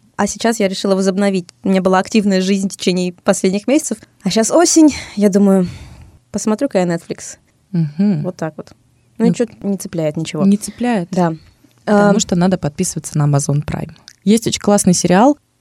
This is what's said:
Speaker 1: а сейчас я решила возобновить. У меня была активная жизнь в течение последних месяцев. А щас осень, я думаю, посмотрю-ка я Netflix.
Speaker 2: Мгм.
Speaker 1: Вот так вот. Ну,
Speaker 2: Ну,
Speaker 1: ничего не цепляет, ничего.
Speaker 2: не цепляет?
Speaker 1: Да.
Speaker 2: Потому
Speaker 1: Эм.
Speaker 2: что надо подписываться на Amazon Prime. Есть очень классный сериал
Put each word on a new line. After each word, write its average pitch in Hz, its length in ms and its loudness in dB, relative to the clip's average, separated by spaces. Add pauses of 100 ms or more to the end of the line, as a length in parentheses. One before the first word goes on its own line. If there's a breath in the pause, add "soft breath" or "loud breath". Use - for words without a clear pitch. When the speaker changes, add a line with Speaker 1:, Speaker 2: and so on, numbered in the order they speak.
(180)
Speaker 1:
а 202 100 -2
сейчас 233 320 -4
я 196 80 2
решила 190 280 -2
возобновить. 190 520 0 (160)
У 190 60 -2
меня 190 120 2
была 185 180 2
активная 190 420 0
жизнь 196 260 -2
в - 80 -8
течение 180 380 -2
последних 190 540 -2
месяцев. 269 300 0 (260)
А 196 60 0
щас 220 220 0
осень, 320 420 4 (220 loud breath)
я 208 140 2
думаю, 196 380 4 (640 loud breath)
посмотрю-ка 214 480 -2
я 180 60 2
Netflix. - 520 -8 (340)
Speaker 2:
Мгм. 165 520 -2
Speaker 1:
Вот 180 120 -6
так 156 220 -8
вот. - 160 -18 (440)
Ну, 226 80 0
Speaker 2:
Ну, 180 60 4
Speaker 1:
ничего 226 160 -2 (160)
не 196 140 -4
цепляет, 160 400 -6
ничего. 165 280 -4
Speaker 2:
не 202 120 4
цепляет? 214 540 -4
Speaker 1:
Да. 175 220 0 (520)
Speaker 2:
Потому 208 300 4
Speaker 1:
Эм. 220 40 0
Speaker 2:
что - 160 -2
надо 180 220 2
подписываться 156 600 -6
на 147 60 2
Amazon 143 420 0
Prime. 160 260 -8 (340)
Есть 214 220 2
очень - 120 -6
классный 202 340 2
сериал 202 440 2 (240)